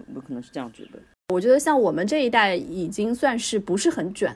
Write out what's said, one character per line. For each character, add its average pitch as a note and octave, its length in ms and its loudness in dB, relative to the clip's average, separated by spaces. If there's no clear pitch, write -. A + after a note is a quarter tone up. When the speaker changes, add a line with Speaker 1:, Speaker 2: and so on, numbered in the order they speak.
Speaker 1:
我 C3+ 60 -12
可 C3+ 120 -14
能 B2 100 -8
是 B2 80 -20
这 - 80 -12
样 A#2+ 140 -10
觉 G#2 120 -20
得。 - 140 -20
Speaker 2:
我 F#3 100 0
觉 G3+ 100 2
得 C4 100 8
像 D4 200 2
我 G3 140 4
们 E3 140 -2
这 D4 180 0
一 A#3+ 60 0
代 G#3+ 240 4
已 F3 340 -6
经 G#3+ 260 -4
算 A#3+ 240 0
是 A3+ 200 -2
不 G3 180 -2
是 E4 140 0
很 F#3+ 240 -4
卷 C#3 220 -2